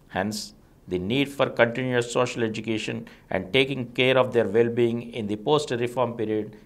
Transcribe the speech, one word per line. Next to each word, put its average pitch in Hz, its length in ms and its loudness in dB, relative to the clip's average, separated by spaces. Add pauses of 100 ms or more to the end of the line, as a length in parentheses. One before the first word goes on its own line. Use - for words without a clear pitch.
Hence, 104 480 -4 (320)
the 90 100 -2
need 123 320 0
for 127 200 0
continuous 120 640 2
social 123 320 0
education 110 640 -4 (220)
and 95 220 -4
taking 131 400 2
care 127 260 4
of 120 140 2
their 113 160 4
well-being 117 680 0
in 110 140 -6
the 104 80 -2
post-reform 123 760 0
period 107 420 -4 (100)